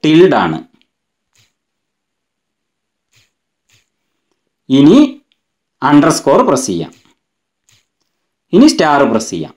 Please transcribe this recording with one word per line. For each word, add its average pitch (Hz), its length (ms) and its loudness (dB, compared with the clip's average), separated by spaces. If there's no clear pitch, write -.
tilled 156 400 2
ആണ്. 80 140 -6
ഇനി 170 180 4
underscore 147 500 0
press 127 200 -4
ചെയ്യാം. 80 220 -8
ഇനി 262 180 2
star 147 260 -2
press 110 220 -6
ചെയ്യാം. 78 240 -12